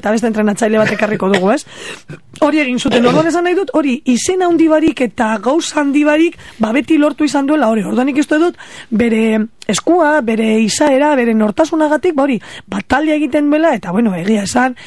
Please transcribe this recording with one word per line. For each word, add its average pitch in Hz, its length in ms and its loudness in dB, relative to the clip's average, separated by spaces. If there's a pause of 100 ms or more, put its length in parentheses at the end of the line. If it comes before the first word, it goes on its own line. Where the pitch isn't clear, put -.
eta 214 80 0
beste 226 160 0
entrenatzaile 214 480 0
bat 214 160 2
ekarriko 196 400 -2
dugu, 190 220 2
ez? - 80 -4 (800)
Hori 294 160 2
egin 254 180 -2
zuten. 247 300 2
Orduan 302 220 2
esan 349 180 0
nahi 359 80 0
dut, 359 160 -2
hori 294 220 0 (100)
izen 370 400 0
handi 330 240 2
barik 311 320 2
eta 220 300 -2 (100)
gauza 285 400 -2
handi 277 240 0
barik, 311 320 2 (240)
ba, 220 160 -2
beti 302 240 0
lortu 302 240 0
izan 277 240 0
duela 294 240 2
hori. 220 160 0
Orduan 220 220 0
nik 262 100 -2
uste 302 180 0
dut, 349 200 0 (320)
bere 220 560 0 (200)
eskua, 302 540 2
bere 220 400 0
izaera, 285 560 2
bere 233 160 0
nortasunagatik, 302 800 0
ba, 285 140 0
hori, 247 80 0 (300)
bataldia 294 500 -2
egiten 294 320 0
duela, 311 260 2
eta, 180 220 -6
bueno, 220 180 2
egia 202 300 0
esan, 247 320 -2 (100)